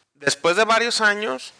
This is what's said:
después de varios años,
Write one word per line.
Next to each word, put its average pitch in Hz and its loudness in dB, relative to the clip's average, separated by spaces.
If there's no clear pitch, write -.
después 143 0
de 220 4
varios 226 0
años, 214 -2